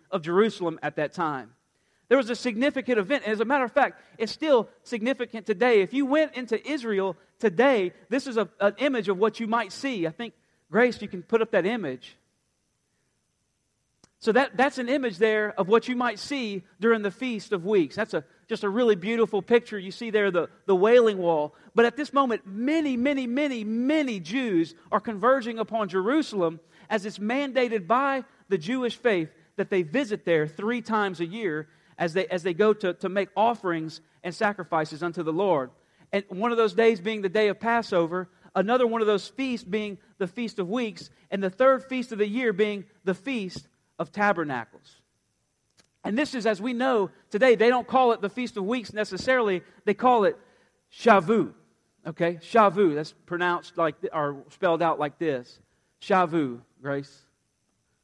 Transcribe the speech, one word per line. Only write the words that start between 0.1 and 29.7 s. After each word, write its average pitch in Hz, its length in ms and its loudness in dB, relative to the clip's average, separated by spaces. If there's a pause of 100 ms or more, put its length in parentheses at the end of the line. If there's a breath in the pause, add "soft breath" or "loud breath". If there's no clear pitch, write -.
of 185 120 -4
Jerusalem 175 600 0
at 147 140 -6
that 147 160 -2
time. 139 380 -6 (580)
There 247 80 8
was 233 120 0
a 240 60 -4
significant 247 640 0
event. 214 240 0
And 208 80 -4
as 214 80 0
a 226 60 0
matter 269 180 0
of 226 80 -4
fact, 240 300 0 (160 soft breath)
it's 220 160 -6
still 262 340 2 (160)
significant 233 640 -6
today. 220 380 4
If 180 100 -4
you 277 120 0
went 294 300 0
into 233 340 -6
Israel 214 460 -2 (240 soft breath)
today, 214 540 2 (160 soft breath)
this 262 180 -2
is 247 80 -8
a, 220 140 0 (100)
an 208 180 2
image 247 300 -2
of 196 100 0
what 214 220 0
you 226 80 -4
might 220 240 -2
see. 233 340 -4
I 160 60 -4
think, 226 220 -12 (360)
Grace, 226 320 2
you 208 60 -8
can 180 160 -12
put 226 180 2
up 220 100 -2
that 180 140 2
image. 185 520 -6 (2000)
So 226 80 2
that, 247 240 2
that's 269 220 0
an 247 100 -4
image 247 300 -2
there 214 400 2
of 185 100 0
what 226 220 4
you 247 80 -4
might 240 200 -2
see 214 460 -6 (160 soft breath)
during 226 220 2
the 202 100 -4
Feast 240 400 -8
of 175 140 -2
Weeks. 185 320 0
That's 220 160 -4
a, 160 100 -4 (240 soft breath)
just 220 160 -6
a 208 60 -2
really 220 260 4
beautiful 214 460 -2
picture. 233 360 0
You 185 140 -10
see 226 200 -10
there 202 200 2
the, 170 160 0 (180)
the 196 80 2
Wailing 220 440 6
Wall. 160 360 0 (220 loud breath)
But 233 80 6
at 233 140 2
this 285 160 -6
moment, 262 340 0
many, 262 480 -2
many, 262 320 -2
many, 247 380 -2
many 247 560 -2
Jews 180 540 -2 (180 soft breath)
are 202 80 2
converging 226 580 0
upon 214 300 -4
Jerusalem 190 720 -2 (280 soft breath)
as 208 160 -2
it's 202 140 -10
mandated 240 640 -2
by 262 380 0 (240 soft breath)
the 190 100 0
Jewish 233 380 -4
faith 185 340 0 (280 soft breath)
that 196 120 -4
they 190 120 2